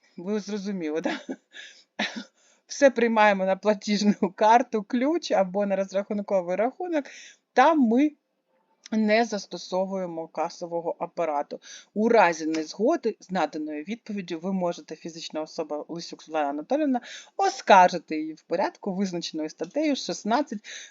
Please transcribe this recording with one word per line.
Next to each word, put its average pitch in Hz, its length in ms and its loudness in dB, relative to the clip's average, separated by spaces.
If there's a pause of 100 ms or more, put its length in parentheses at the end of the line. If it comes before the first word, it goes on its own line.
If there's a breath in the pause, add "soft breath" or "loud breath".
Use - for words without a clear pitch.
(180)
ви 202 220 -4
зрозуміли, 190 640 -6
да? - 180 -4 (800 loud breath)
<laughs> - 720 -10
Все 277 220 4
приймаємо 214 560 4
на 190 100 2
платіжну 208 800 0
карту, 220 480 4
ключ 285 480 -2
або 196 340 0
на 196 100 0
розрахунковий 196 800 -2
рахунок. 269 500 -2 (480 loud breath)
Там 302 260 6
ми 254 320 4 (840)
не 220 280 4
застосовуємо 185 1000 -6
касового 170 720 -6
апарату. 160 600 -4 (340 loud breath)
У 214 160 2
разі 170 360 4
незгоди 196 720 0
з - 120 -16
наданою 151 520 -4
відповіддю 190 560 -8
ви 185 140 -4
можете, 170 420 -4
фізична 160 460 -10
особа 151 460 -8
Лисюк 165 360 -12
Світлана 156 260 -2
Анатоліївна, 254 520 -2 (360 loud breath)
оскаржити 185 840 4
її 156 140 -8
в - 80 -20
порядку, 196 520 -4
визначеної 190 560 -4
статтею 285 460 -2
шістнадцять 233 640 -4 (320 loud breath)